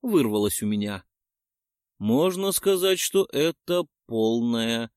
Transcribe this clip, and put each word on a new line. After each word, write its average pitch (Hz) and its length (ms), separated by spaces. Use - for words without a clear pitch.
вырвалось 110 600
у 107 60
меня. 104 380
Можно 175 540
сказать, 190 480
что - 320
это 165 540
полная 117 920